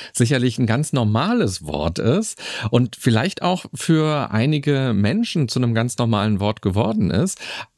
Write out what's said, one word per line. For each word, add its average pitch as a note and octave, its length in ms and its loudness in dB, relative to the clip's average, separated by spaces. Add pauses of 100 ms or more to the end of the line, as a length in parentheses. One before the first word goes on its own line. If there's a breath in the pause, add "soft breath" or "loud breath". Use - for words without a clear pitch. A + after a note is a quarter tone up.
(120 loud breath)
sicherlich B2 460 2
ein B2+ 80 2
ganz A#2+ 260 0
normales A#2+ 760 0
Wort D2+ 320 -2
ist F3 420 0 (300 loud breath)
und B2 260 0
vielleicht A#2+ 460 0
auch F3+ 300 -2
für D#3 600 0
einige C#3 640 2
Menschen C#3 540 0
zu - 100 -2
einem A#2+ 160 2
ganz A#2 220 -2
normalen G#2+ 440 2
Wort G#2 200 0
geworden A2 500 0
ist, A#2+ 300 0 (380 loud breath)